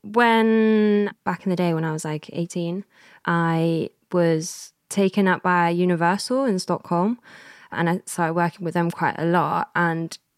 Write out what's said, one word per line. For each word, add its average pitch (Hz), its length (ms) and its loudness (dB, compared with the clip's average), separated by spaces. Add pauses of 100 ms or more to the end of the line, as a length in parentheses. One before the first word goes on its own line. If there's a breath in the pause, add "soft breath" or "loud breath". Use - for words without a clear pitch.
when, 220 1080 4 (120)
back 180 220 -6
in 190 40 0
the 175 60 0
day 175 180 0
when 160 100 -2
I 160 80 -4
was, 156 120 -8
like, 151 280 -8
eighteen, 170 520 -6 (400 soft breath)
I 165 640 0 (220)
was 165 600 0 (160)
taken 196 400 2
up 175 140 0
by 175 280 2
Universal 180 760 0
in 202 140 0
Stockholm, 180 600 -2 (540 loud breath)
and 170 160 -2
I 175 160 -2
started 165 300 -4
working 170 300 -2
with 160 100 -6
them 170 160 0
quite 165 280 -2
a 156 60 -2
lot. 170 520 0
And 165 400 -2 (220)